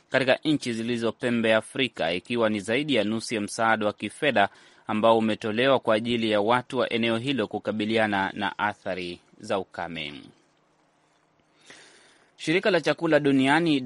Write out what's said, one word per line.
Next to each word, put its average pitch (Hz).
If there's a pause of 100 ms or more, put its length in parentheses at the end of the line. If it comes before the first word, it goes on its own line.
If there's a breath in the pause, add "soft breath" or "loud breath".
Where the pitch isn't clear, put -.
katika 127
nchi 143
zilizo 113
pembe 117
ya 110
Afrika, 110
ikiwa 113
ni 107
zaidi 127
ya 107
nusu 110
ya 104
msaada 110
wa 104
kifedha 107 (380 loud breath)
ambao 110
umetolewa 113
kwa 110
ajili 113
ya 104
watu 123
wa -
eneo 113
hilo 117
kukabiliana 104
na 98
athari 92 (200)
za 107
ukame. 82 (2250 loud breath)
Shirika 190
la 170
chakula 151
duniani 143